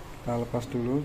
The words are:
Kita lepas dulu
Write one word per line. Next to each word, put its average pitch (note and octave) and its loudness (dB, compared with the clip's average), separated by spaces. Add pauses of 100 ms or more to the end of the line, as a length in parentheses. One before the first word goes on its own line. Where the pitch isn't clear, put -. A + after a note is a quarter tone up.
(240)
Kita A#2+ 2
lepas A#2+ 0
dulu B2+ 2